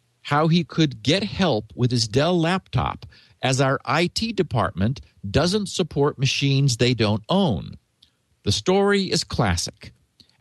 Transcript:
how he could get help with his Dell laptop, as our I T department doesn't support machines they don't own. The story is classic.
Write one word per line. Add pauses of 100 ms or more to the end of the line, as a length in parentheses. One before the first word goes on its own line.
(240)
how
he
could
get
help
with
his
Dell
laptop, (360)
as
our
I
T
department (280)
doesn't
support
machines
they
don't
own. (680)
The
story
is
classic. (480)